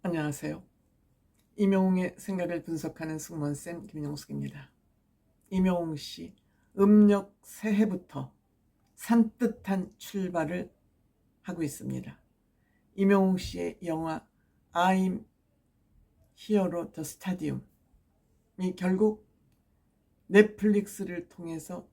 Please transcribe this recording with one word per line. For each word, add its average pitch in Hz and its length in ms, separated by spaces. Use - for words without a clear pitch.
안녕하세요. 156 600
임영웅의 190 600
생각을 175 460
분석하는 160 560
승무원쌤 156 680
김영숙입니다. 143 840
임영웅 175 480
씨, - 360
음력 202 640
새해부터 196 920
산뜻한 220 1000
출발을 180 760
하고 170 220
있습니다. - 540
임영웅 196 440
씨의 175 440
영화 160 420
I'm 185 540
Hero 180 560
the 160 80
Stadium이 - 1800
결국 190 500
넷플릭스를 202 1000
통해서 165 640